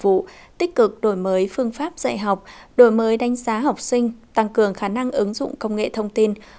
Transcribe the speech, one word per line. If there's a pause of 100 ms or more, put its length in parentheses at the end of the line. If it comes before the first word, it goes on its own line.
vụ, (320)
tích
cực
đổi
mới
phương
pháp
dạy
học, (340)
đổi
mới
đánh
giá
học
sinh, (220)
tăng
cường
khả
năng
ứng
dụng
công
nghệ
thông
tin, (260)